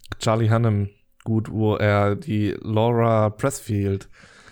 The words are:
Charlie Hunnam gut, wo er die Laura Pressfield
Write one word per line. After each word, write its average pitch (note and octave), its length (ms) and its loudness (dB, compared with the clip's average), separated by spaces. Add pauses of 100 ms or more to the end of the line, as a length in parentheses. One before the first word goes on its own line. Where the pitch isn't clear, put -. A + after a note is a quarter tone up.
(200)
Charlie A2+ 320 0
Hunnam G#2+ 380 2 (340)
gut, A2+ 260 -2
wo G#2+ 280 0
er G2+ 400 2
die G#2 440 -2
Laura A2+ 680 2
Pressfield G2+ 800 -2 (420)